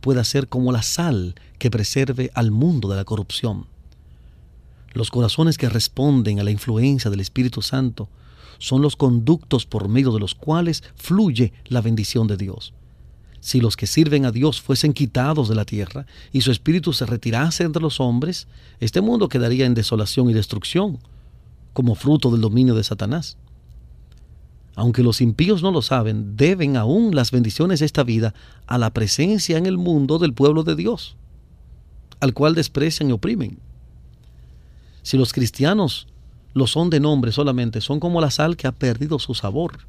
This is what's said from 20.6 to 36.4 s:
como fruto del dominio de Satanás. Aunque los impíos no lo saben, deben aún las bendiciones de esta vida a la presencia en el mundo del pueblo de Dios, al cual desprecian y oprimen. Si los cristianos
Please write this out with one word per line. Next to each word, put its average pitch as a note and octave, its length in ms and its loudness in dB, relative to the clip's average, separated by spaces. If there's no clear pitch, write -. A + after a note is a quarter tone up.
como A#2+ 220 0
fruto C3+ 360 2
del A#2 80 2
dominio A2+ 360 4
de G#2+ 100 0
Satanás. G#2+ 520 -6
Aunque A#2+ 280 2
los A#2 160 2
impíos D#3 420 2
no F#3+ 100 0
lo E3 100 0
saben, G#2+ 560 -2
deben D3+ 400 2
aún F3 360 2
las B2 180 2
bendiciones C3 500 2
de D#3 40 2
esta D3 180 0
vida A2+ 300 0
a B2 100 -2
la A2+ 160 0
presencia D#3+ 640 0
en E3+ 80 0
el F#3+ 120 0
mundo D#3 400 2
del E3 160 0
pueblo D3+ 300 4
de D#3+ 120 0
Dios, F#3 420 -4
al C3 120 0
cual D#3 220 2
desprecian D3+ 540 -2
y - 20 2
oprimen. B2 480 -4
Si - 140 -2
los B2+ 160 2
cristianos D3 760 -2